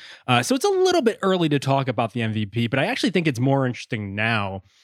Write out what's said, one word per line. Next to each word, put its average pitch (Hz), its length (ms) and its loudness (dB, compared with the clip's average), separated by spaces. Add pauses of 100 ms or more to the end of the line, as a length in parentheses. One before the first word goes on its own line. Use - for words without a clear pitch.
(280)
Uh, 123 160 4
so - 100 0
it's 269 120 0
a 403 40 2
little 370 320 4
bit 226 220 0
early 185 260 2
to 147 80 2
talk 135 300 0
about 117 260 -2
the 120 80 -4
M 110 100 0
V 107 140 -2
P, 113 220 -2
but 120 100 -2
I 143 80 2
actually 247 240 -2
think 175 180 0
it's 123 120 0
more 135 260 2
interesting 107 480 -6
now 104 480 -2 (220)